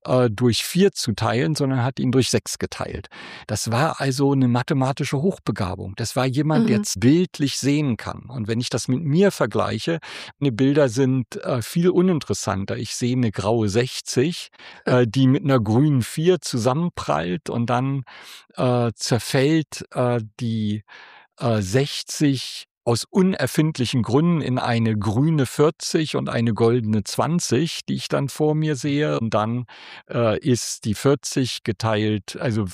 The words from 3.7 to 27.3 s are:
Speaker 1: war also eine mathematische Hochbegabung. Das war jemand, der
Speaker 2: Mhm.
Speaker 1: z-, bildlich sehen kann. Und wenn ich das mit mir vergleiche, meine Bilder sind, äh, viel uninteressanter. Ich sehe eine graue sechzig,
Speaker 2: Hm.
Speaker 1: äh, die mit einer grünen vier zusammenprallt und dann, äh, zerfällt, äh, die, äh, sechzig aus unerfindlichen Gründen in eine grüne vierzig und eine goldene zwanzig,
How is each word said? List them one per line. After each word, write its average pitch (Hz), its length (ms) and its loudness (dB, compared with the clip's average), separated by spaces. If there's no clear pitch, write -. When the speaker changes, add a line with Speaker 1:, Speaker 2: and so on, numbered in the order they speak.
Speaker 1:
war 139 280 0
also 139 320 2
eine 135 160 4
mathematische 131 720 0
Hochbegabung. 95 760 -4
Das 113 180 -6
war 127 100 0
jemand, 151 440 2
der 214 100 2
Speaker 2:
Mhm. 208 40 -4
Speaker 1:
z-, - 180 -6
bildlich 147 560 2
sehen 143 400 0
kann. - 320 -10
Und 120 180 -6
wenn 113 140 -2
ich 120 80 -4
das - 180 -4
mit 156 160 0
mir 170 280 4
vergleiche, 110 680 -2
meine 139 140 0
Bilder 139 340 4
sind, 131 560 0
äh, 123 180 -4
viel 170 280 0
uninteressanter. 120 880 0
Ich 117 180 -8
sehe 123 220 0
eine 120 140 2
graue 107 360 0
sechzig, 123 840 -2
Speaker 2:
Hm. 139 140 2
Speaker 1:
äh, 123 60 6
die 131 220 2
mit 135 160 4
einer 135 160 4
grünen 123 420 4
vier 165 380 0
zusammenprallt 156 1080 -2
und 117 160 -2
dann, 131 380 -2
äh, 123 400 0
zerfällt, 147 960 0
äh, 123 300 0
die, 107 440 -2
äh, 113 220 0
sechzig 131 1080 -2
aus 117 240 0
unerfindlichen 156 920 0
Gründen 151 400 2
in 127 160 0
eine 113 400 0
grüne 127 480 2
vierzig - 720 0
und 135 140 -2
eine 117 260 0
goldene 113 480 2
zwanzig, 147 840 -2